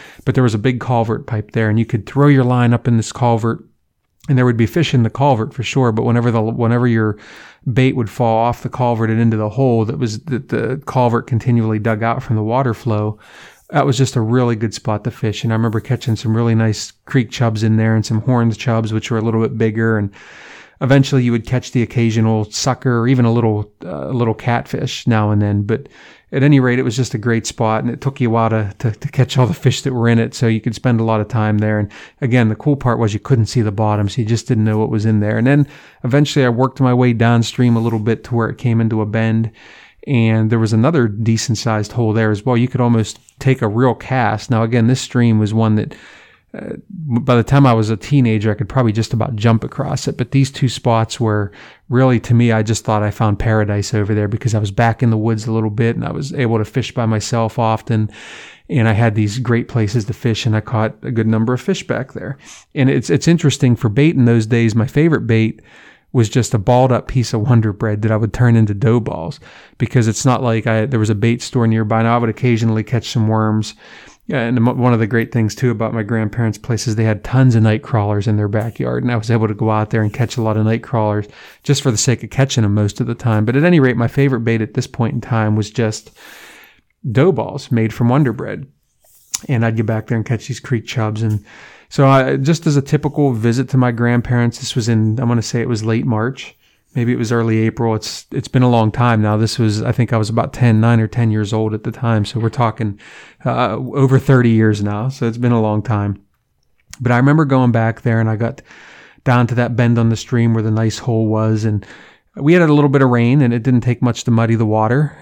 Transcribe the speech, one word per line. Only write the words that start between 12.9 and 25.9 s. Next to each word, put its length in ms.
that 160
was 120
just 180
a 60
really 340
good 180
spot 300
to 80
fish. 320
And 100
I 20
remember 240
catching 360
some 200
really 200
nice 360
creek 240
chubs 340
in 140
there 180
and 100
some 160
horned 360
chubs, 340
which 200
were 80
a 20
little 200
bit 160
bigger. 400
And 140
eventually 440
you 80
would 140
catch 260
the 100
occasional 640
sucker 540
or 80
even 180
a 80
little, 400
uh, 260
little 240
catfish 720
now 240
and 100
then. 220
But 260